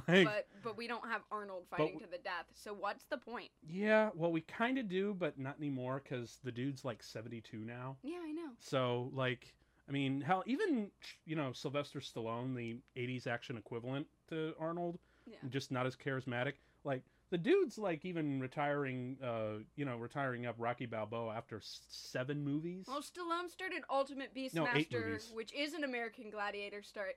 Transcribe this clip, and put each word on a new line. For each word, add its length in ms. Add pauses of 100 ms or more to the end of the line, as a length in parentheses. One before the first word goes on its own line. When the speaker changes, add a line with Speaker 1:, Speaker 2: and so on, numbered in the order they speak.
Speaker 1:
Like, 160
Speaker 2:
But, 220 (140)
but 160
we 100
don't 200
have 140 (100)
Arnold 380
Speaker 1:
but 80
Speaker 2:
fighting 220
Speaker 1:
w- 60
Speaker 2:
to 60
the 100
death, 320
so 200
what's 320
the 120
point? 320 (160)
Speaker 1:
Yeah, 480
well, 160
we 120
kinda 420
do, 300
but 260
not 180
anymore, 440
'cause 420
the 80
dude's, 320
like, 180
seventy-two 580
now. 440
Speaker 2:
Yeah, 180
I 120
know. 160 (100)
Speaker 1:
So, 540
like, 420 (320)
I 60
mean, 260
hell, 280
even, 440 (340)
you 120
know, 160
Sylvester 480
Stallone, 520
the 220 (220)
eighties 280
action 300
equivalent 500 (220)
to 320
Arnold, 400 (260)
Speaker 2:
Yeah. 120 (100)
Speaker 1:
just 240
not 140
as 100
charismatic. 600 (280)
Like, 200 (260)
the 80
dude's, 400
like, 260
even 380
retiring, 800
uh, 360 (180)
you 80
know, 100
retiring 500
up 120
Rocky 300
Balboa 460
after 260
s-, 280
seven 560
movies. 460
Speaker 2:
Well, 120
Stallone 480
started 400
Ultimate 420 (220)
Speaker 1:
No, 220
eight 160
Speaker 2:
Beastmaster, 140
Speaker 1:
movies. 280
Speaker 2:
which 200
is 200
an 120
American 460
Gladiator 500
start 360